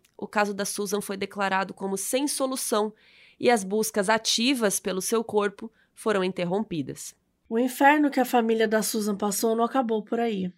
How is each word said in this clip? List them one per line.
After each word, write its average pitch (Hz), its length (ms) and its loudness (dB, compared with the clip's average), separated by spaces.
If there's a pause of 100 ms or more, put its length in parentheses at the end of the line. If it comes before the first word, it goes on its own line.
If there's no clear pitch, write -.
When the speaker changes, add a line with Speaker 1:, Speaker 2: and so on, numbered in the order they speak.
(160)
Speaker 1:
O 208 100 -10
caso 208 280 0
da 202 100 -4
Susan 208 380 -4
foi 196 160 -8
declarado 196 560 -2
como 196 240 -4
sem 262 280 -2
solução 247 680 -2 (440)
e - 120 4
as 233 120 4
buscas 208 460 -2
ativas 226 720 2
pelo 185 220 -4
seu 226 200 0
corpo 208 480 -2 (240)
foram 202 300 0
interrompidas. 180 920 -4 (320)
Speaker 2:
O 226 120 -2
inferno 277 520 4
que 262 100 0
a 247 40 4
família 226 420 2
da 214 160 2
Susan 208 340 -2
passou 208 380 0
não 233 100 2
acabou 226 380 0
por 226 160 -4
aí. 202 400 -2